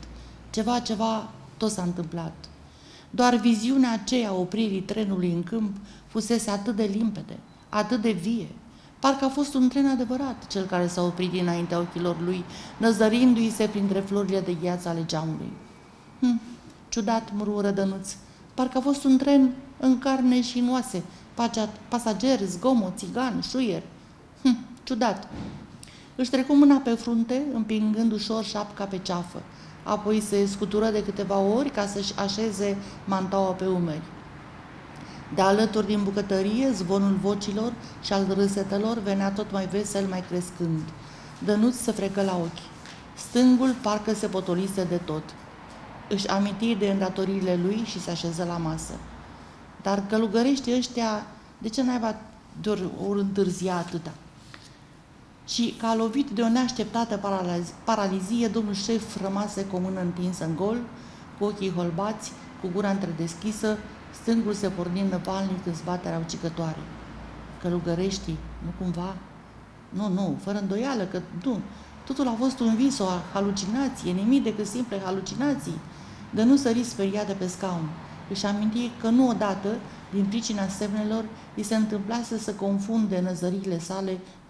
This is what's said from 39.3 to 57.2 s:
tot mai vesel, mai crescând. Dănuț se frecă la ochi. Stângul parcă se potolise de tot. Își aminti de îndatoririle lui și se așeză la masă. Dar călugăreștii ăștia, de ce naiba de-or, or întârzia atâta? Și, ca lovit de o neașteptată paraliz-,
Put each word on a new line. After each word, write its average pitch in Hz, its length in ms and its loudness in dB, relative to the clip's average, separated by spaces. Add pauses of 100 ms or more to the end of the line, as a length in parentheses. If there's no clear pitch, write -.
tot 208 220 -6
mai 190 140 -2
vesel, 196 400 -2
mai 185 220 -4
crescând. 175 520 -2 (640)
Dănuț 214 300 4
se - 180 -2
frecă 196 300 0
la 190 140 2
ochi. 170 260 -4 (540)
Stângul 254 640 6
parcă 214 320 0
se 214 120 -2
potolise 185 580 0
de 175 120 0
tot. 156 260 -2 (840)
Își 202 200 0
aminti 202 460 2
de 202 120 2
îndatoririle 190 760 2
lui 208 220 0
și 185 160 -6
se 175 100 -8
așeză 170 340 -4
la 170 120 -4
masă. 160 360 -4 (880)
Dar 202 260 2
călugăreștii 233 680 2
ăștia, 226 500 -2 (320)
de 214 100 -6
ce 240 140 0
naiba 240 320 2 (460)
de-or, 185 300 0 (180)
or 202 80 2
întârzia 190 600 0
atâta? 165 360 -4 (1400)
Și, 233 320 0
ca 226 140 2
lovit 226 360 2
de 220 120 0
o 226 60 4
neașteptată 233 680 2
paraliz-, 180 560 -2 (120)